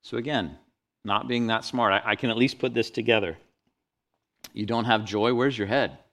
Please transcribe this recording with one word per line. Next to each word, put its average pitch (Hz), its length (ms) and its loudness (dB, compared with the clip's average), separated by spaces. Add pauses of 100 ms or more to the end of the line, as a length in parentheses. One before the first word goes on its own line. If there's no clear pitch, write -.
So - 140 -8
again, 117 400 -4 (460)
not 104 240 -2
being 120 200 0
that 113 180 0
smart, 117 280 2
I, 104 180 2
I 104 40 2
can 120 140 -2
at 113 80 -2
least 123 220 2
put 127 140 -2
this 117 160 0
together. 107 480 0 (1160)
You 107 120 -6
don't 113 200 -2
have 110 200 2
joy, 104 280 2
where's 127 240 0
your 101 100 -2
head? 120 300 0 (160)